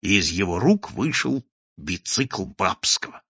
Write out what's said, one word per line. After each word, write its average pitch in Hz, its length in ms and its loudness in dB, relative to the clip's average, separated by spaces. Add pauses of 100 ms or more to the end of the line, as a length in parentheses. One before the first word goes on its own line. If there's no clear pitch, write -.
и 101 160 2
из 85 120 2
его 87 300 0
рук 196 320 4
вышел 135 540 -2 (320)
бицикл 95 680 -4
Бабского. - 840 -2